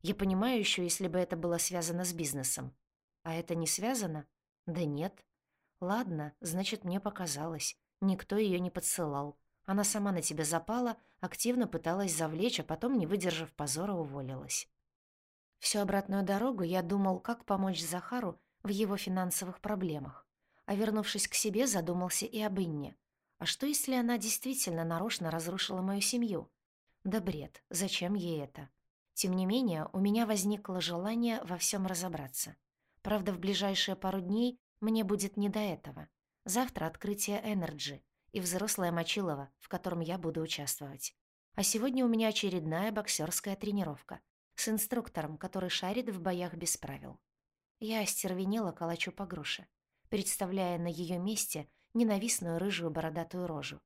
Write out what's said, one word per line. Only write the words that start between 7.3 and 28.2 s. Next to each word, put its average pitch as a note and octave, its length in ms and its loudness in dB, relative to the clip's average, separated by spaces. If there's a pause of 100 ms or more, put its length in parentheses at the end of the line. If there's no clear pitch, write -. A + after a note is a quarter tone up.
Никто F#3+ 360 2
ее G3 220 4
не F3+ 100 0
подсылал. D3 680 -2 (280)
Она G3+ 180 2
сама G3+ 280 2
на F3 100 2
тебя D#3 220 0
запала, G#3+ 540 0 (220)
активно A#3+ 480 2
пыталась E3+ 480 0
завлечь, D#3+ 440 2
а D#3 40 -2
потом, A#3+ 340 0
не F3 100 4
выдержав E3+ 460 0
позора, D3+ 400 -2
уволилась. C3+ 760 -4 (920)
Всю - 200 0
обратную G3 440 2
дорогу G3 400 2
я F3+ 180 2
думал, F#3 380 2
как A#3 260 -4
помочь F#3+ 360 2
Захару F3+ 580 -4 (240)
в G3+ 60 -2
его G3+ 280 2
финансовых F#3 640 -2
проблемах. D#3+ 680 -4 (380)
А G3+ 100 0
вернувшись G#3 520 0
к - 60 -6
себе, A3 340 2
задумался F3+ 580 0
и A3 160 -4
об G3+ 180 0
Инне. D3+ 380 -2 (460)
А - 20 -2
что, - 200 0
если C#4+ 300 0
она A#3+ 220 2
действительно A3 680 0
нарочно E3+ 440 0
разрушила E3+ 520 -2
мою G3 180 0
семью? G#3+ 500 0 (540)
Да G3+ 160 2
бред, F3 500 -4
зачем F#3 440 0
ей E3+ 280 0